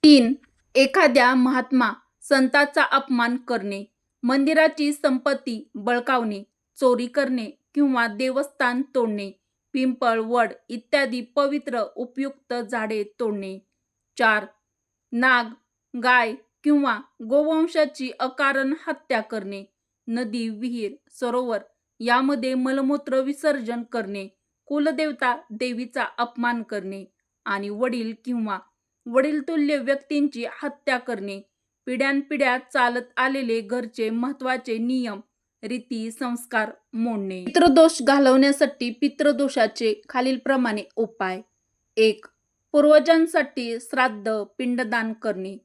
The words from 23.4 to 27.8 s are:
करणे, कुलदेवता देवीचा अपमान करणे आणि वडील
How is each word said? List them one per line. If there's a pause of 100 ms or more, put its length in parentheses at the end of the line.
करणे, (380)
कुलदेवता
देवीचा (120)
अपमान
करणे (400)
आणि
वडील (120)